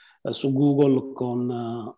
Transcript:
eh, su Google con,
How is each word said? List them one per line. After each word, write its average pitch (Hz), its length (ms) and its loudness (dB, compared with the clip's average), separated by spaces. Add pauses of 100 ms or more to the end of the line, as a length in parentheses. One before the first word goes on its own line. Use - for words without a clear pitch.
(240)
eh, 120 100 -4
su 135 200 -2
Google 139 600 4
con, 120 840 -6